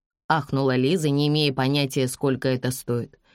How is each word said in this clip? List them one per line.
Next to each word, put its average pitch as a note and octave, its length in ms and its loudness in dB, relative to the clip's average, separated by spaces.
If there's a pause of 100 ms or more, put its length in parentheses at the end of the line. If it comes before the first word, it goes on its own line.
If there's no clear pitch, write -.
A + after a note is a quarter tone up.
(280)
ахнула C#3 500 0
Лиза, D3+ 320 2
не C#3+ 180 2
имея D3 260 2
понятия, C3+ 540 0
сколько C3 400 -2
это B2+ 240 -2
стоит. A#2+ 480 -6 (160)